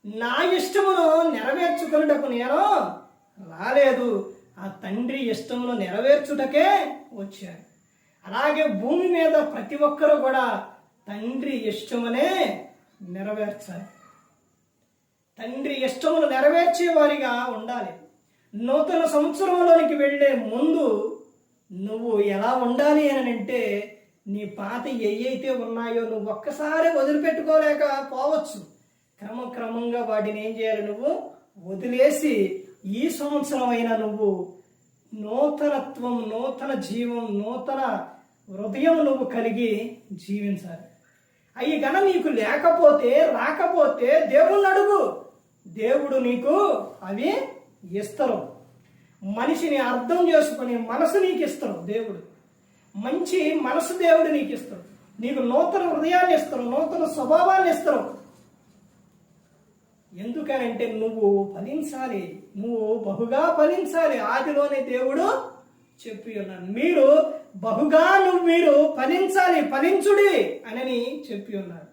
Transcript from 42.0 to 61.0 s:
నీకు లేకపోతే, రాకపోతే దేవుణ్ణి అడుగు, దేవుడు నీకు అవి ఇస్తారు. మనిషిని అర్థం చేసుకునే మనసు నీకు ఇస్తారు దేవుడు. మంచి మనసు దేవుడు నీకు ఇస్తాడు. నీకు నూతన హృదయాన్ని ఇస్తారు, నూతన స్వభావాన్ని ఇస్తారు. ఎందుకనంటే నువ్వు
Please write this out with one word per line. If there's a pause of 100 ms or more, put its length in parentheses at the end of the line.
నీకు
లేకపోతే,
రాకపోతే
దేవుణ్ణి
అడుగు, (420)
దేవుడు
నీకు (160)
అవి (440)
ఇస్తారు. (640)
మనిషిని
అర్థం
చేసుకునే
మనసు
నీకు
ఇస్తారు
దేవుడు. (760)
మంచి
మనసు
దేవుడు
నీకు
ఇస్తాడు. (400)
నీకు
నూతన
హృదయాన్ని
ఇస్తారు,
నూతన
స్వభావాన్ని
ఇస్తారు. (2000)
ఎందుకనంటే
నువ్వు